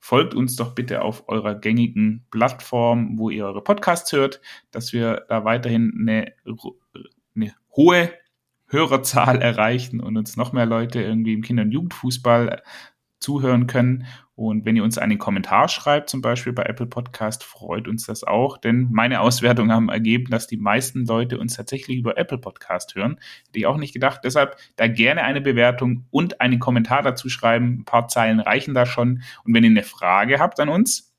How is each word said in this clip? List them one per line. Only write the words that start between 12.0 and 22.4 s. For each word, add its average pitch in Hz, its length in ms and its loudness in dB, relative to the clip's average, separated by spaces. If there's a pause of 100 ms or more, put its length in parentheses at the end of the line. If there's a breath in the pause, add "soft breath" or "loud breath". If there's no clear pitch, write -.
zuhören 127 480 0
können. 127 380 0 (380 loud breath)
Und 107 200 -2
wenn 110 100 2
ihr 113 80 2
uns 113 160 0
einen 104 200 0
Kommentar 101 500 2
schreibt, 147 420 0
zum 135 100 -6
Beispiel 123 320 -2
bei 120 120 -2
Apple 117 220 -6
Podcast, 120 580 -8
freut 90 420 -10
uns 110 200 -6
das - 180 -10
auch, 123 340 0
denn 123 320 0
meine 117 300 0
Auswertungen 117 500 4
haben 113 180 4
ergeben, 117 440 0
dass - 160 -4
die 113 80 -8
meisten 113 500 -2
Leute 117 320 -2
uns 120 160 -6
tatsächlich 127 420 -8
über 120 220 -4
Apple 175 200 -4
Podcast - 580 -10